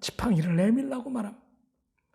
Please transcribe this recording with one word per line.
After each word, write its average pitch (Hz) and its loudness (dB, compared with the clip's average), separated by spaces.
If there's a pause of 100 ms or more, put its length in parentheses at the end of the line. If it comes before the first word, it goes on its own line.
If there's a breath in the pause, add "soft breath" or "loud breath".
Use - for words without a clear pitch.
지팡이를 175 0
내밀라고 247 0
말함." 220 -6 (760)